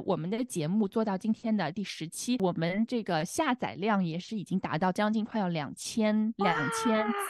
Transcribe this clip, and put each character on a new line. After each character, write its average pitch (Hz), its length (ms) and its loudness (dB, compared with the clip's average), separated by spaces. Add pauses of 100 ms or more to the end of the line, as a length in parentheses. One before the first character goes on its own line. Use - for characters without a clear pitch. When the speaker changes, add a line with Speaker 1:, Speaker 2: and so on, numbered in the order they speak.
Speaker 1:
我 180 100 2
们 160 140 -2
的 226 140 -2
节 160 240 -2
目 202 200 2
做 220 160 0
到 196 140 0
今 220 160 0
天 220 220 0
的 165 160 0
第 196 120 -4
十 - 240 -8
期， 247 320 -2
我 180 120 2
们 175 340 0
这 240 160 -2
个 170 240 0
下 302 280 0
载 - 220 -4
量 196 280 2
也 165 160 -2
是 220 180 -8
已 175 60 -4
经 180 160 0
达 160 180 -2
到 185 140 2
将 214 200 2
近 220 140 0
快 220 140 -2
要 190 80 2
两 160 280 -2
千， 214 640 0
Speaker 2:
哇！ 196 160 4
Speaker 1:
两 247 180 0
千， 220 340 2 (240)